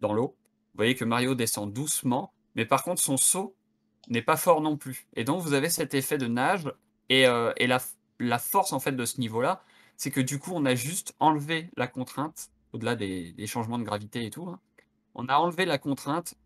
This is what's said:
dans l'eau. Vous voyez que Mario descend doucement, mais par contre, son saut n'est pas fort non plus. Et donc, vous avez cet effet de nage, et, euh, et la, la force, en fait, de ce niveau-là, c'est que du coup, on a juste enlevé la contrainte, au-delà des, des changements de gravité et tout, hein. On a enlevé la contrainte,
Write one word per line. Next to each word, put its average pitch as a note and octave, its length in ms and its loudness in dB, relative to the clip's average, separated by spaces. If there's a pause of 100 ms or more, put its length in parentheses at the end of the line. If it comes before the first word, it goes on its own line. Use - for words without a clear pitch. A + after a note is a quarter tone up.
dans G#2 140 0
l'eau. A#2+ 220 0 (360)
Vous - 60 -10
voyez A#2 160 4
que A#2+ 100 -2
Mario B2 300 2
descend A2 360 -2
doucement, C3+ 640 -2 (220)
mais A2+ 100 0
par C3 200 2
contre, F3 180 -2
son C3+ 160 0
saut - 360 0 (540)
n'est A#2 140 0
pas D#3+ 140 2
fort D#3 260 4
non D3+ 160 0
plus. - 280 -12 (100)
Et A#2 80 -2
donc, E3 180 0
vous D#3 100 -2
avez C#3+ 160 2
cet E3 260 -2
effet C#3 220 0
de B2+ 120 -2
nage, C#3+ 440 0 (380)
et, C3 160 8
euh, A#2 300 4
et A#2+ 100 2
la, B2+ 120 4 (420)
la A#2+ 180 2
force, - 340 0
en C#3 60 -2
fait, C#3+ 140 -2
de B2 120 -2
ce - 160 -4
niveau-là, A#2+ 420 0 (360)
c'est C#3+ 120 -6
que C#3 100 0
du C3 180 -2
coup, F3+ 160 -8
on D#3 100 0
a B2+ 100 4
juste C#3 440 -4
enlevé D#3 580 2
la B2 120 -2
contrainte, - 640 -8 (220)
au-delà A#2 220 -2
des, F#2 380 -4
des G#2 140 -10
changements A#2 320 -4
de A#2 40 -4
gravité G#2 420 -6
et G#2 60 -8
tout, F3 180 -12
hein. - 120 -12 (540)
On A#2+ 120 -8
a C3 120 2
enlevé F3 280 2
la D3+ 100 2
contrainte, C#3+ 680 -4